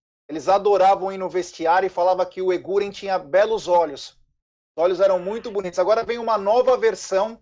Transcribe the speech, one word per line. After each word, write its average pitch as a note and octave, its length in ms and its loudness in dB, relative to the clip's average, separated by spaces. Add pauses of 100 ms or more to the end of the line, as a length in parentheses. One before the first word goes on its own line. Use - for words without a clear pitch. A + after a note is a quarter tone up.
(280)
eles F#3+ 220 -6
adoravam F#3+ 600 4
ir G3 60 -10
no F#3 120 -6
vestiário F3 580 0
e - 20 -8
falava F3+ 360 0
que F#3 160 -10
o F#3 100 0
Eguren F#3+ 400 -2
tinha G3 260 -4
belos F#3+ 520 0
olhos. E3 500 0 (560)
Os D#3 80 -2
olhos F3+ 160 0
eram G3 200 4
muito G#3+ 300 -8
bonitos. F#3+ 300 -6
Agora G#3+ 240 2
vem A#3 140 -6
uma A3+ 200 -2
nova A#3+ 400 2
versão G#3 640 -2